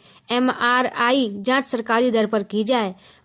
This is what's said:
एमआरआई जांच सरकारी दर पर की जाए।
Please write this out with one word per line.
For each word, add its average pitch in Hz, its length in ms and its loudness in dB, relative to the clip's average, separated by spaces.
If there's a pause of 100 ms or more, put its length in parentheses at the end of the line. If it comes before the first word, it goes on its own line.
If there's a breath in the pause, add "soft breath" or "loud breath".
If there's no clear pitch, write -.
(300 loud breath)
एमआरआई 247 1000 0
जांच 254 340 0
सरकारी 233 440 0
दर 220 160 2
पर 214 160 0
की 208 220 -2
जाए। 214 300 0 (300 loud breath)